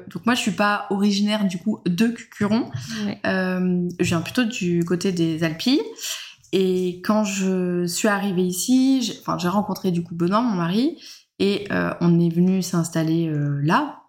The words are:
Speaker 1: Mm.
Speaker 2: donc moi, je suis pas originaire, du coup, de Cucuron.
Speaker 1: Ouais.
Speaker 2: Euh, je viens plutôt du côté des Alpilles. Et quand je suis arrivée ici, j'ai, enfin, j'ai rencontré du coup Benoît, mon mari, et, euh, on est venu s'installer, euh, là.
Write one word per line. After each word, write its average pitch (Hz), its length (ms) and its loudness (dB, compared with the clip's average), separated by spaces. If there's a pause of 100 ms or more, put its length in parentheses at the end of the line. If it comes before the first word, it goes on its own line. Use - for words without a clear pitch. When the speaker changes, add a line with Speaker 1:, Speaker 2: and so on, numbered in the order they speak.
Speaker 1:
Mm. - 120 -18
Speaker 2:
donc 175 120 -10
moi, 240 100 2
je 240 60 -2
suis 214 100 0
pas 208 380 0
originaire, 208 560 2
du 180 140 -2
coup, 214 260 -2
de 180 240 2
Cucuron. 226 600 -2 (360)
Speaker 1:
Ouais. - 200 -6
Speaker 2:
Euh, 185 600 0 (140)
je 180 40 4
viens 170 140 2
plutôt 247 240 -2
du 175 400 0
côté 180 300 0
des 165 320 0
Alpilles. 240 340 0 (760)
Et 185 520 0
quand 214 180 2
je 185 640 0
suis 175 200 -2
arrivée 190 380 0
ici, 262 560 2
j'ai, 208 200 -4
enfin, 165 160 -4
j'ai 175 100 -2
rencontré 190 440 0
du 170 120 0
coup 170 120 -10
Benoît, 180 260 2
mon 233 140 0
mari, 196 420 0 (420)
et, 196 320 0
euh, 170 200 0 (100)
on 170 180 6
est 170 140 4
venu 185 280 4
s'installer, 165 680 0
euh, 147 360 -2
là. 247 460 0